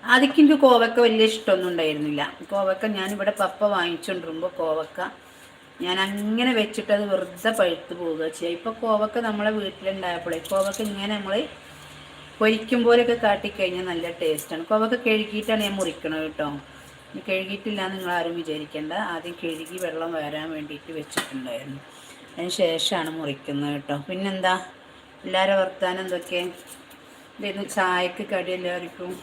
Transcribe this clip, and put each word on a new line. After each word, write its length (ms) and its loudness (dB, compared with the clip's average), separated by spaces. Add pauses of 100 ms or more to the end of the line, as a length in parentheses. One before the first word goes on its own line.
(120)
ആദ്യം 200 8 (100)
എനിക്ക് 220 12
കോവക്ക 420 8
വലിയ 260 6
ഇഷ്ടമൊന്നും 400 2
ഉണ്ടായിരുന്നില്ല. 500 0 (300)
കോവക്ക 340 0 (100)
ഞാനിവിടെ 460 -2
പപ്പ 180 0 (140)
വാങ്ങിച്ചുകൊണ്ടിരുമ്പോൾ 760 -2 (100)
കോവക്ക 380 -2 (840)
ഞാൻ 220 0
അങ്ങനെ 520 2
വെച്ചിട്ട് 380 0
അത് 160 0
വെറുതെ 480 -2
പഴുത്ത് 400 2
പോവുക 240 -2 (140)
ചെയ്യുക. 200 -4
ഇപ്പൊ 120 -6 (120)
കോവക്ക 340 0 (120)
നമ്മളെ 320 0
വീട്ടിലുണ്ടായപ്പോഴേ 800 -4 (100)
കോവക്ക 300 0 (100)
ഇങ്ങനെ 280 -4
നമ്മൾ 180 -4 (1040)
പൊരിക്കും 460 2
പോലെയൊക്കെ 380 6
കാട്ടിക്കഴിഞ്ഞാൽ 680 0
നല്ല 140 -4 (140)
ടേസ്റ്റാണ്. 500 -2
കോവക്ക 260 2 (120)
കഴുകിയിട്ടാണ് 580 0
ഞാൻ 140 -2
മുറിക്കണത് 480 -4
കേട്ടോ. 200 -4 (600)
ഇനി 200 -12
കഴുകിയിട്ടില്ല 560 -4
എന്ന് 120 -6
നിങ്ങൾ 200 -4
ആരും 240 -2
വിചാരിക്കേണ്ട. 520 -6 (200)
ആദ്യം 280 -8
കഴുകി 440 -8
വെള്ളം 340 -4
വരാൻ 360 -6
വേണ്ടിയിട്ട് 440 -12
വെച്ചിട്ടുണ്ടായിരുന്നു, 840 -8 (540)
അതിന് 260 -4
ശേഷമാണ് 580 0
മുറിക്കുന്നത് 560 -4
കേട്ടോ. 220 -4 (120)
പിന്നെന്താ 460 0 (680)
എല്ലാവരും 380 4
വർത്താനം 420 -2
എന്തൊക്കെ? 360 -4 (960)
ഇതായിരുന്നു 300 -6 (100)
ചായക്ക് 560 0
കടി 260 -2
എല്ലാവർക്കും? 520 -6 (120)